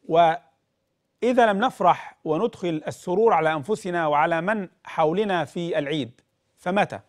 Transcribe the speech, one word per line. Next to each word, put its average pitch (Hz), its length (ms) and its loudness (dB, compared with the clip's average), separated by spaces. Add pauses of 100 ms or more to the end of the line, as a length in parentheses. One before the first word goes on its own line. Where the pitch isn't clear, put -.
وإذا - 1400 0
لم 202 120 2
نفرح 196 680 0
وندخل 165 600 -4
السرور 208 460 0
على 160 200 2
أنفسنا 175 540 -4
وعلى 160 340 2
من 196 280 -4 (160)
حولنا 175 600 0
في 170 340 -6
العيد، 143 420 -6 (360)
فمتى؟ 185 520 -2